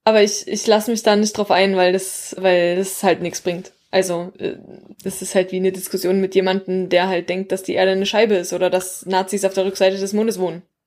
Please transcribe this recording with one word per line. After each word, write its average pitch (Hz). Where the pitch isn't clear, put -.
Aber 220
ich, -
ich -
lass 214
mich 233
da 208
nicht 214
drauf 208
ein, 190
weil 180
das, -
weil 180
das 190
halt 170
nix 175
bringt. 180
Also, 185
äh, -
das 190
ist -
halt 185
wie 185
eine 190
Diskussion 185
mit 190
jemandem, 185
der 180
halt 175
denkt, 190
dass 190
die -
Erde 190
eine 196
Scheibe 214
ist 175
oder 180
dass 180
Nazis 190
auf 190
der 190
Rückseite 190
des 196
Mondes 214
wohnen. 175